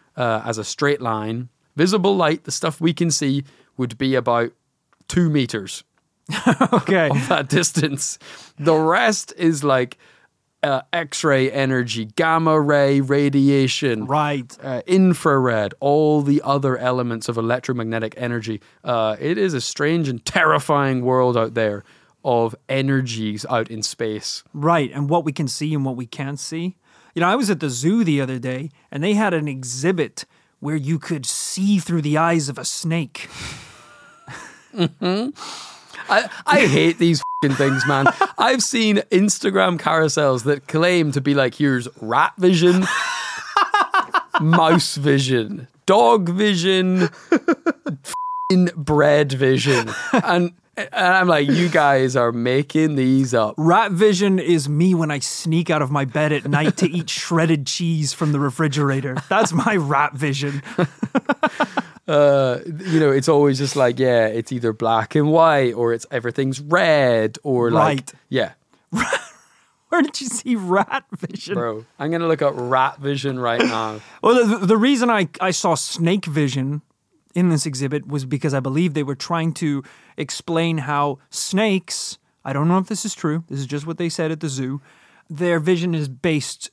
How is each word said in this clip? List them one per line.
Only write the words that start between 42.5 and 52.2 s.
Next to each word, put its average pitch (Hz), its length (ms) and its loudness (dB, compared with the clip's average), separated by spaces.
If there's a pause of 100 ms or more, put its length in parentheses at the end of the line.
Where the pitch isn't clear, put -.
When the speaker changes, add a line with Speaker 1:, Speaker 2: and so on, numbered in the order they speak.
Speaker 1:
<laughs> 381 840 0
mouse 165 540 4
vision, 131 720 0 (180)
dog 214 440 4
vision, 185 760 2
f***ing - 1700 -2
bread 147 560 2
vision." 131 580 2 (240)
And, 175 400 0 (240)
and 214 160 -8
I'm 185 340 2
like, 151 200 4
"You 165 220 2
guys 139 460 4
are 120 160 2